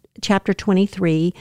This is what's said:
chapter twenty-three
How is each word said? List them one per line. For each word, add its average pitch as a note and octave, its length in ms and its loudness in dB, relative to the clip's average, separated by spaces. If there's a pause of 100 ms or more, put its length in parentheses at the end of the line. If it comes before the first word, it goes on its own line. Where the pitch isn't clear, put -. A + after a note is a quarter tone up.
(220)
chapter G3 320 0
twenty-three F#3 880 0